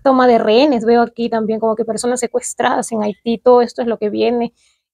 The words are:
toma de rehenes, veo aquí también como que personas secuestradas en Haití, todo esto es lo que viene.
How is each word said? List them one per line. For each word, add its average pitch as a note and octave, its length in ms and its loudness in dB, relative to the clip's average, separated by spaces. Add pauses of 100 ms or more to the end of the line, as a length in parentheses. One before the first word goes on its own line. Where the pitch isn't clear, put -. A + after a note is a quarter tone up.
toma C4 240 4
de A#3 100 4
rehenes, A3+ 480 2
veo A#3 160 4
aquí A#3 280 -4
también A3 300 -4
como A3 160 0
que A3+ 100 -4
personas A#3+ 340 -4
secuestradas B3 720 -4
en G#3+ 120 -4
Haití, G#3+ 340 -4
todo B3 240 4
esto A#3+ 200 -4
es A#3+ 60 -4
lo A3 100 -4
que G#3 120 -4
viene. A#3 440 -2 (400)